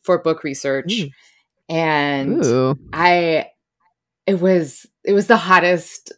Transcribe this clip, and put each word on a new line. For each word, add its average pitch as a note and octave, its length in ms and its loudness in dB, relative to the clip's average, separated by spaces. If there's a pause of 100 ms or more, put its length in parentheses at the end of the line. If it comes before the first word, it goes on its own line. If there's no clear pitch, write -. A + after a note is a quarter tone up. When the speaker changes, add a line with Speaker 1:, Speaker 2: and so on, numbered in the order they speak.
Speaker 1:
for F3 160 0
book D#3+ 240 -2
research. C#3 500 -4
Speaker 2:
Ooh. F3 160 -4 (600)
Speaker 1:
And D#3 760 0
Speaker 2:
Ooh. B2+ 300 0 (180)
Speaker 1:
I, E3+ 540 0 (800)
it G3 120 0
was, F3 460 0 (180)
it G3 100 0
was G3+ 140 2
the A#3 100 4
hottest F3 800 0